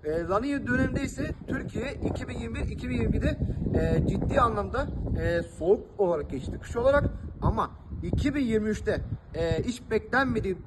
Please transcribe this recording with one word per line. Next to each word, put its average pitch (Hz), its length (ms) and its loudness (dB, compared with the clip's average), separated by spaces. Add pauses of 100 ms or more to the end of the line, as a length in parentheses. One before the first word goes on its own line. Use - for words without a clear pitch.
E, 160 200 -2
La 180 140 0
Niña 277 300 0
döneminde 254 360 2
ise 294 280 -4 (160)
Türkiye - 460 -4
iki - 340 -2
bin 240 120 -6
yirmi 233 160 -6
bir, 285 120 -2
iki - 220 -6
bin 247 60 -2
yirmi 226 220 2
ikide, - 200 2 (360)
e, - 340 4
ciddi - 340 2
anlamda, 220 460 0 (340)
e, 170 220 0
soğuk - 560 0
olarak 170 300 2
geçti, - 320 -6
kış - 140 -8
olarak. 269 340 4 (320)
Ama 214 300 2 (320)
iki 285 320 2
bin 285 80 0
yirmi 220 260 2
üçte, 190 320 0 (320)
e, 165 300 0
hiç - 280 -4
beklenmediği 226 760 0